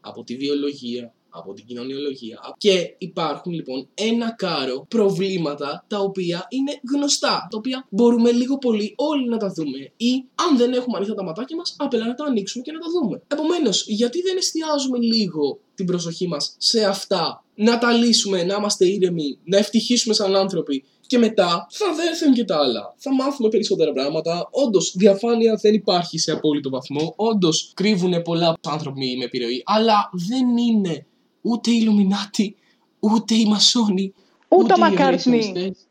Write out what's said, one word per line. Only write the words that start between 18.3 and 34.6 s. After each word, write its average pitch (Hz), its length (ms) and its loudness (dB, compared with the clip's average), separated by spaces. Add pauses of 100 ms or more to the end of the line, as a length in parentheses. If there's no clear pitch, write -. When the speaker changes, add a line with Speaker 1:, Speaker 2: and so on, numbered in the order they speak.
Speaker 1:
να 185 120 0
είμαστε 208 340 2
ήρεμοι, 175 560 0
να 175 140 2
ευτυχήσουμε 220 560 2
σαν 196 220 2
άνθρωποι 165 480 0 (220)
και 247 120 2
μετά 208 520 2
θα - 140 -6 (260)
έρθουν 320 240 4
και 233 100 0
τα 180 140 0
άλλα. 113 400 -2
Θα 269 160 -4
μάθουμε 262 340 0
περισσότερα 175 440 2
πράγματα. 156 580 -4
Όντως, 220 460 0
διαφάνεια 220 580 4
δεν 214 200 2
υπάρχει 175 440 0
σε 160 140 -2
απόλυτο 147 380 0
βαθμό. 143 460 -4
Όντως, 202 580 0
κρύβουνε 185 460 2
πολλά 170 360 0 (120)
άνθρωποι 135 500 -6
με 123 60 -4
επιρροή, 123 400 -4
αλλά 214 480 2
δεν 240 440 0
είναι 208 500 0 (340)
ούτε 226 300 -2
οι 233 100 4
Ιλουμινάτι, 202 760 0 (440)
ούτε 220 340 2
οι 220 120 4
Μασόνοι, 202 680 2 (340)
Speaker 2:
Ούτε 370 140 8